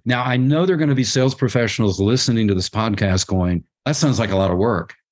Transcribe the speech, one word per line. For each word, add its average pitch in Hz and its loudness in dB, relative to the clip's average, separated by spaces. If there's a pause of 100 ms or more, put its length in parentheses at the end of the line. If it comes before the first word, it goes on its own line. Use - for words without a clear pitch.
Now, 123 -2
I 127 -2
know 143 2
there 190 2
are 160 -2
gonna 147 2
be 127 0
sales 131 0
professionals 110 0
listening 113 2
to 101 2
this 92 -2
podcast 101 0
going, 90 0 (240)
"That 151 -2
sounds 143 0
like 107 -2
a 98 0
lot 95 2
of 90 0
work." 98 -2 (180)